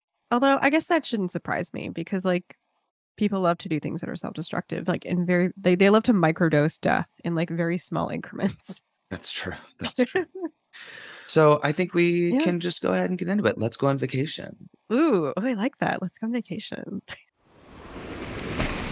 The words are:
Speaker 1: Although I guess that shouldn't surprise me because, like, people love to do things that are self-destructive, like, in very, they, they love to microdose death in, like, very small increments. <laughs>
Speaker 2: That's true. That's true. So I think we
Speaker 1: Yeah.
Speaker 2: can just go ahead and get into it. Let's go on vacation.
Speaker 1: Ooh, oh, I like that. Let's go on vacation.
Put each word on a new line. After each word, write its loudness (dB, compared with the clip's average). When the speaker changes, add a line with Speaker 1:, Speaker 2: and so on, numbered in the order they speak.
Speaker 1:
Although 4
I 4
guess 2
that 2
shouldn't -2
surprise -4
me -6
because, -4
like, -2
people 2
love 4
to -8
do 0
things -6
that -6
are -6
self-destructive, -6
like, 0
in 0
very, 2
they, 4
they 6
love 6
to 6
microdose 4
death 2
in, -2
like, -2
very -2
small -4
increments. -6
<laughs> -20
Speaker 2:
That's -8
true. -6
That's -4
true. 0
So 6
I 2
think -2
we 4
Speaker 1:
Yeah. 2
Speaker 2:
can 2
just -4
go 2
ahead 0
and -2
get -6
into 2
it. 2
Let's -2
go 2
on 2
vacation. -6
Speaker 1:
Ooh, 2
oh, -2
I 0
like -4
that. 0
Let's -8
go -6
on -4
vacation. -8